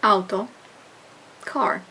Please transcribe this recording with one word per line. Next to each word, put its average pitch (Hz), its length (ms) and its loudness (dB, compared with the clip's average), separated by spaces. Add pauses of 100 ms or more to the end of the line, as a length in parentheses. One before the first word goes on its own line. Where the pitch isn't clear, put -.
Auto. 202 440 2 (960)
Car. - 480 -2